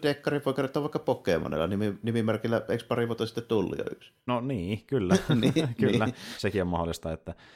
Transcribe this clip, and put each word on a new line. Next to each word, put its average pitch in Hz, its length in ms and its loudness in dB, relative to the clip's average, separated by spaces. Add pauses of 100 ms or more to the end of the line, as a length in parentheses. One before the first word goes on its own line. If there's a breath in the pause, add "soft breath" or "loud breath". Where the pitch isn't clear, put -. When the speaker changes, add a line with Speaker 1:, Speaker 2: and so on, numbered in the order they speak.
Speaker 1:
dekkarin 147 420 0
voi 139 80 0
kertoa 139 300 -2
vaikka 151 160 -4
Pokemonilla, 80 680 0
nimi-, 101 360 -2
nimimerkillä, 113 680 0
eiks 117 140 -2
pari 117 240 0
vuotta 117 180 -2
sitten 113 180 -6
tullut 101 340 0
jo - 140 -2
yksi? - 200 -18 (140)
Speaker 2:
No 120 160 0
niin, 110 460 -4
kyllä. 107 300 4 (120)
Speaker 1:
<laughs> 123 120 4
Niin, 123 120 4
Speaker 2:
<laughs> 147 260 0
Kyllä, 110 260 4
Speaker 1:
niin. 120 100 -2 (220 loud breath)
Speaker 2:
sekin 98 240 0
on 90 60 0
mahdollista. 85 460 -2
Että, - 220 -10 (200 loud breath)